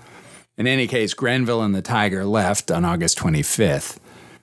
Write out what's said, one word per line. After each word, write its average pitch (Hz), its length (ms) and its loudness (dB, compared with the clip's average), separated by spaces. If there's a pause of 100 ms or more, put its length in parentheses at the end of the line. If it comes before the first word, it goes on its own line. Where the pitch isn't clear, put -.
(560)
In 113 100 -2
any 131 200 2
case, 110 280 0
Grenville 120 480 0
and 101 120 2
the 95 80 -2
Tiger 101 420 0
left 101 460 0
on 170 140 0
August 170 340 0
twenty-fifth. 107 800 0 (420)